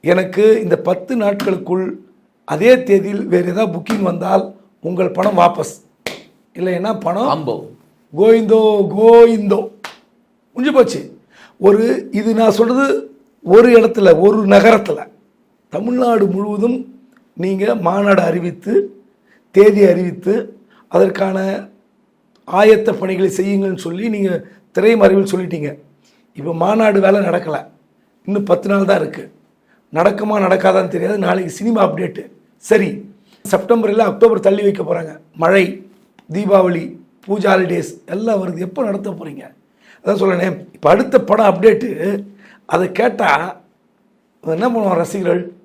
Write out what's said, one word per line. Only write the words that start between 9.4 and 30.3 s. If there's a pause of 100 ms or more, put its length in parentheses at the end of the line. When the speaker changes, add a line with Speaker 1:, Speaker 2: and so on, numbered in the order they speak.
Speaker 1:
முடிஞ்சு
போச்சு. (400)
ஒரு,
இது
நான்
சொல்றது (320)
ஒரு
இடத்துல,
ஒரு
நகரத்துல, (600)
தமிழ்நாடு
முழுவதும் (320)
நீங்க
மாநாடு
அறிவித்து, (480)
தேதி
அறிவித்து, (320)
அதற்கான (840)
ஆயத்த
பணிகளை
செய்யுங்கன்னு
சொல்லி
நீங்க (340)
திரைமறைவில்
சொல்லிட்டீங்க. (560)
இப்ப
மாநாடு
வேலை
நடக்கல. (580)
இன்னும்
பத்து
நாள்
தான்
இருக்கு. (600)
நடக்குமா,